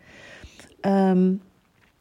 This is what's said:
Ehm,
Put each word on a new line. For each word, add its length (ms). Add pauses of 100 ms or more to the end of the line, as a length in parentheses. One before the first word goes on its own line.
(800)
Ehm, 520 (680)